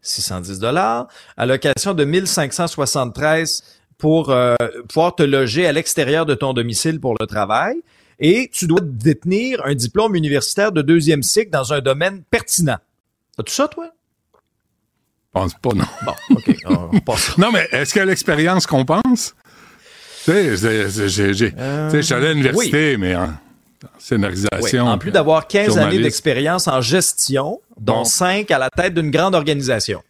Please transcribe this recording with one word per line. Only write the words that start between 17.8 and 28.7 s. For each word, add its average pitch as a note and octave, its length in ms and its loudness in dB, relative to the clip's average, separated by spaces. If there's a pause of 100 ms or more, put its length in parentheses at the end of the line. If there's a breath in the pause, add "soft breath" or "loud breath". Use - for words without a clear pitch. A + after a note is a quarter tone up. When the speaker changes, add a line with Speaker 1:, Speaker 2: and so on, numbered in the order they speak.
Speaker 2:
que G#3 60 4
l'expérience F3+ 680 2
qu'on C3+ 180 2
pense ? A3 520 0 (880 loud breath)
Tu D#3 80 2
sais, F3 260 2
j'ai, G#2+ 320 0
j'ai, G2+ 180 -2
j'ai, G2 240 2
j'ai, G2+ 260 0
Speaker 1:
Euh, C#3+ 300 -4
Speaker 2:
tu D3+ 40 0
sais, D3+ 100 4
je D#3 40 -2
suis C3+ 80 0
allé B2+ 120 2
à D#3+ 80 2
l'université, D3 560 2
Speaker 1:
oui. C3 100 0
Speaker 2:
mais F#2 160 0
en, F2 120 -2
en - 20 -6 (680)
scénarisation, G2+ 880 -2
Speaker 1:
Oui, A#2+ 60 2
en A#2 80 2
plus G3 140 -6
d'avoir D#3 340 2
quinze G3+ 240 2
années A3 60 4
Speaker 2:
journaliste. G2+ 260 2
Speaker 1:
d'expérience D3 680 0
en C3 140 0
gestion, C#3 800 -2 (180)
dont A2+ 200 0
Speaker 2:
Bon. A#2+ 40 -2
Speaker 1:
cinq F#3 460 0
à D3+ 80 2
la C3 100 0
tête F3+ 240 -2